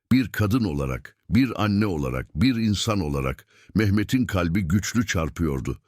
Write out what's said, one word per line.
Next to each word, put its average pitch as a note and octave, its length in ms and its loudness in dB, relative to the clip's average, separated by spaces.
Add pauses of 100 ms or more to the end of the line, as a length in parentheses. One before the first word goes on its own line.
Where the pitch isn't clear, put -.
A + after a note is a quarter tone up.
(120)
bir B2 180 4
kadın G#2+ 340 0
olarak, C#2 540 -4 (120)
bir A2+ 340 2
anne G#2+ 220 2
olarak, C2+ 500 -4
bir A#2 200 2
insan G#2+ 440 0
olarak." C#2 460 -2 (300)
Mehmet'in G#2+ 500 2
kalbi F2 360 0
güçlü G2 440 0
çarpıyordu. C#2+ 800 -2